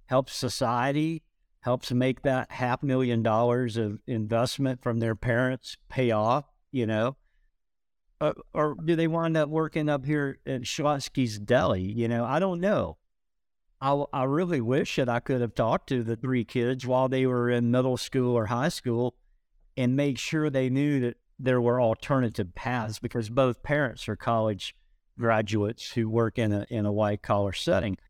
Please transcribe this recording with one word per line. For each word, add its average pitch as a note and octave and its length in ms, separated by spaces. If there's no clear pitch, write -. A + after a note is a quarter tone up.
helps C3 280
society, C#3 880
helps B2 320
make B2+ 300
that C3 280
half B2+ 320
million B2+ 400
dollars A#2 540
of G#2+ 300
investment B2 760
from A#2 180
their A2+ 140
parents B2+ 600
pay B2 240
off, A#2 320
you B2 140
know? A2 300
Uh, D3+ 120
or D3+ 200
do E3 120
they E3 120
wind E3 280
up D3+ 140
working D#3 380
up C#3+ 180
here C#3+ 400
at C3 160
Schlotsky's C3+ 760
Deli? A#2+ 440
You A2+ 260
know, A#2 160
I C3 140
don't F3+ 220
know. C#3+ 360
I, C#3+ 220
I C3+ 120
really D#3 360
wish C3 360
that C3 120
I A#2+ 120
could B2+ 200
have A#2 140
talked B2 340
to B2 140
the A2+ 140
three B2+ 280
kids B2 420
while B2+ 220
they C3 180
were B2 240
in A#2+ 220
middle B2+ 240
school B2 380
or A2+ 120
high B2 220
school B2 480
and B2+ 200
made C#3+ 220
sure D#3 300
they C3 220
knew C#3 300
that A#2+ 160
there B2+ 200
were A#2+ 220
alternative A2+ 720
paths, A2+ 460
because A#2 280
both B2 360
parents C#3+ 440
are G#2+ 60
college A2 600
graduates A2 720
who A2+ 180
work A2+ 300
in G#2+ 140
a, G2+ 180
in G#2+ 160
a G#2 60
white G#2 300
collar G2+ 300
setting. G#2+ 460